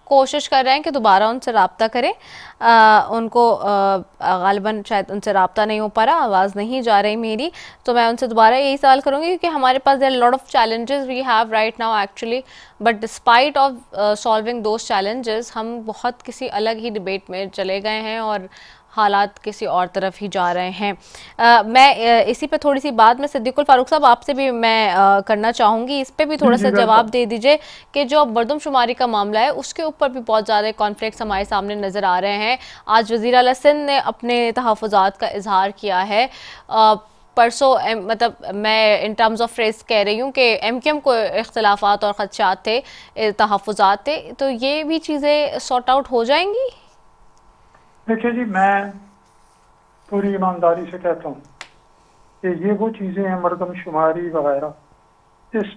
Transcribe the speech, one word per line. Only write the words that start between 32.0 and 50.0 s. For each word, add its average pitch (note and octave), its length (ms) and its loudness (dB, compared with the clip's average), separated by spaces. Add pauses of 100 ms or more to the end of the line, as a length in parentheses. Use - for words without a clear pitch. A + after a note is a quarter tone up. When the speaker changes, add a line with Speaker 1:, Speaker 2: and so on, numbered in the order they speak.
Speaker 1:
आ F#3 140 0
रहे G3+ 140 -2
हैं। A3 260 -2 (280)
आज A3 260 2
वज़ीर A#3+ 220 0
आला B3 180 4
सिंध D4 320 2
ने C#4 140 0
अपने A#3+ 520 -2
तहफ़्फ़ुज़ात G#3 680 0
का A3 100 -4
इजहार G3+ 440 -2
किया F#3+ 280 -4
है। G#3+ 300 0 (400)
अ, G#3+ 260 4 (420)
परसों A#3+ 440 2
एम-, G#3 280 -4
मतलब A3+ 280 -2 (160)
मैं G#3+ 560 2
in G#3+ 100 -10
terms A3+ 220 0
of A#3 120 -2
phrase A3 280 -2
कह G#3+ 200 0
रही G#3 180 -2
हूँ C4+ 120 -6
कि A#3+ 320 2
एमक्यूएम C4 360 -2
को C4 160 0
इख्तिलाफात G3+ 880 0
और G#3 100 -2
ख़दशात G3 540 -4
थे, A#3 160 -2 (340)
ए, G#3+ 140 -2
तहफ़्फ़ुज़ात G#3 760 0
थे, D4+ 240 -8
तो C4+ 180 -4
ये C4+ 340 -4
भी D#4+ 160 -4
चीज़ें D4 600 -2
sort B3 300 -4
out C4+ 220 0
हो A#3 140 0
जाएंगी? G4+ 440 -2 (1400)
Speaker 2:
देखिए A3+ 220 -2
जी, A#3+ 140 -4
मैं G3 440 0 (1200)